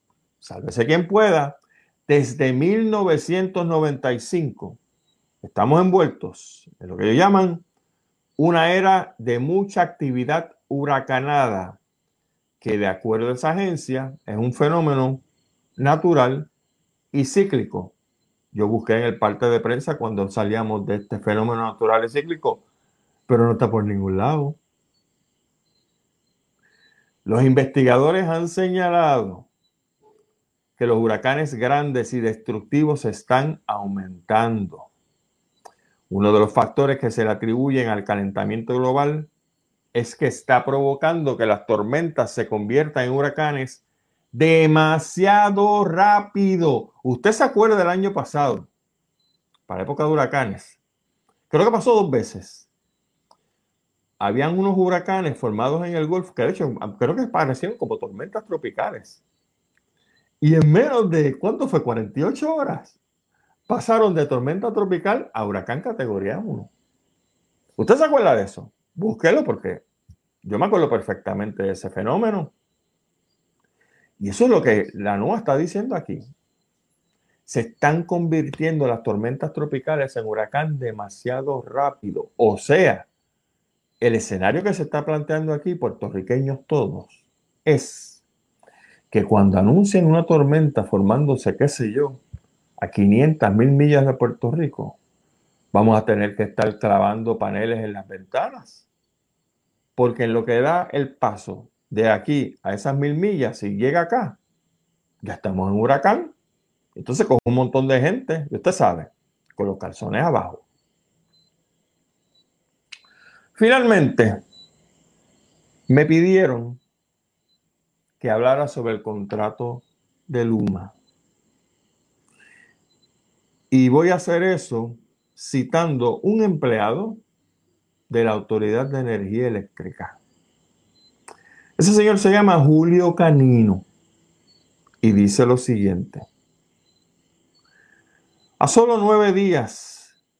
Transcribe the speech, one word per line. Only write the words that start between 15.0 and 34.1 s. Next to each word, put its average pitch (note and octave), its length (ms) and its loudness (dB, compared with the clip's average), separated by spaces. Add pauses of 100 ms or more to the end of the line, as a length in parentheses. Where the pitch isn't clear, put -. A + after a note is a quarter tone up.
natural D3 720 2 (600)
y C#3 140 -2
cíclico. B2 680 -2 (580)
Yo G#2 160 0
busqué A2 300 0
en A#2 60 0
el A2+ 140 -2
parte G#2 280 -2
de A#2 160 2
prensa A#2+ 360 -4
cuando G#2+ 320 -4
salíamos G#2+ 560 -4
de G2+ 100 -4
este G#2 240 -10
fenómeno A2+ 420 -2
natural A2+ 420 0
y A#2 60 -6
cíclico, D#3+ 540 -6 (600)
pero A#2 200 2
no A#2 80 2
está A2+ 180 0
por G#2+ 140 -2
ningún G2 320 -4
lado. C#3+ 380 -2 (2750)
Los A2+ 200 2
investigadores C3+ 840 4
han E3 220 -4
señalado E3+ 1000 -2 (1300)
que B2 100 -2
los A#2 120 2
huracanes C3+ 560 0
grandes B2+ 600 -2
y B2+ 60 -4
destructivos A#2+ 840 -2
están C3 600 -2
aumentando. G2 1200 -4 (1200)